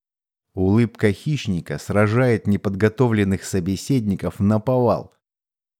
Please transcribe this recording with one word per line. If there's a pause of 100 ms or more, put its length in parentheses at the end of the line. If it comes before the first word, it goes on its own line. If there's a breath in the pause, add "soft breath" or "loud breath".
(520)
Улыбка
хищника
сражает
неподготовленных
собеседников
на
повал. (640)